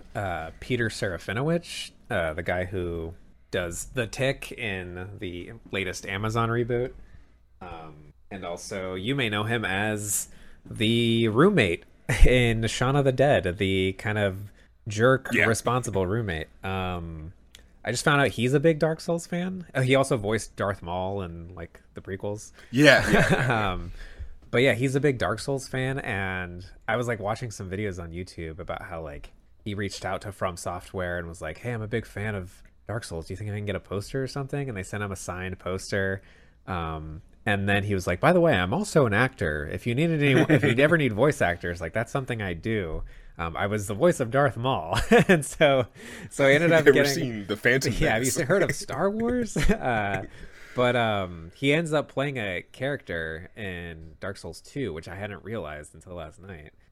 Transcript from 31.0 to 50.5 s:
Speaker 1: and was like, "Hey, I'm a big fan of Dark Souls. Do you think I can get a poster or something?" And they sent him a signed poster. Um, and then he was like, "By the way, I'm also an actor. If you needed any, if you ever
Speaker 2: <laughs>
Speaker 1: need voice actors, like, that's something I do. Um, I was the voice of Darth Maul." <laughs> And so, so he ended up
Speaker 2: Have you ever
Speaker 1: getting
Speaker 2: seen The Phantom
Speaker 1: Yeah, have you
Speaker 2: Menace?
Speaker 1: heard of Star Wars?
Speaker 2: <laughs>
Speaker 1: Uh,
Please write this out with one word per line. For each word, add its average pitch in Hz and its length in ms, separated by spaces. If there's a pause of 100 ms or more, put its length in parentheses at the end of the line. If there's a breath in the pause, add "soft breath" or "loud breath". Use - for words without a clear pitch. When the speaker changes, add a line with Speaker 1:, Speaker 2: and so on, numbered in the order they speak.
Speaker 1:
and 85 100
was 82 120
like, 80 180
"Hey, 123 140
I'm 113 100
a 104 60
big 110 180
fan 104 280
of 92 280 (260)
Dark 113 160
Souls. 82 240
Do - 40
you 92 40
think 104 140
I 101 40
can 104 120
get 98 100
a 85 40
poster 135 420
or 131 40
something?" 139 420
And 120 80
they - 60
sent 104 200
him 101 100
a - 40
signed 92 420
poster. 95 600 (460 soft breath)
Um, 80 560 (240)
and 101 220
then 101 160
he 104 100
was 90 120
like, 90 140
"By 151 120
the 180 80
way, 165 140
I'm 90 200
also 165 320
an 104 80
actor. 80 580
If 92 140
you 117 80
needed 156 280
any, 135 260
if 147 140
you 139 80 (120)
ever 156 160
Speaker 2:
<laughs> - 0
Speaker 1:
need 131 140
voice 127 280
actors, 87 400
like, 82 120
that's - 200
something 127 300
I 92 120
do. 82 480 (360 soft breath)
Um, 82 180
I 95 100
was 104 200
the 104 80
voice 160 260
of 117 100
Darth 135 260
Maul." 107 480
<laughs> 220 240
And 165 160
so, 135 420 (440 loud breath)
so 139 180
he 139 80
ended 165 160
up 160 120
Speaker 2:
Have 139 100
you 147 60
ever 143 80
Speaker 1:
getting 165 140
Speaker 2:
seen 113 240
The 101 100
Phantom 131 360
Speaker 1:
Yeah, 135 220
have 117 100
you - 80
Speaker 2:
Menace? 151 160
Speaker 1:
heard 185 160
of 143 100
Star 156 360
Wars? 226 460
Speaker 2:
<laughs> 156 140
Speaker 1:
Uh, 104 520 (520 loud breath)